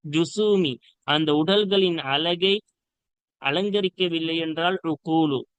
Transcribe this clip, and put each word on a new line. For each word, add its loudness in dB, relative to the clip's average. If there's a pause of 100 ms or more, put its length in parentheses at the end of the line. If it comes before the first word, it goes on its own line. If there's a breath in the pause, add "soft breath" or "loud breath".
ஜுசூமி, 2 (380 soft breath)
அந்த 2
உடல்களின் 2
அழகை 0 (880)
அலங்கரிக்கவில்லை -2
என்றால் -2
உகூலு. 0 (180)